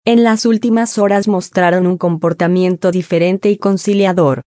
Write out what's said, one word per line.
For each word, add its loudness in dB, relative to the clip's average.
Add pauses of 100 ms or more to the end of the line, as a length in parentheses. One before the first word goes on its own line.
en 2
las 0
últimas 0
horas 0
mostraron 0
un 0
comportamiento -2
diferente -2
y 0
conciliador. 0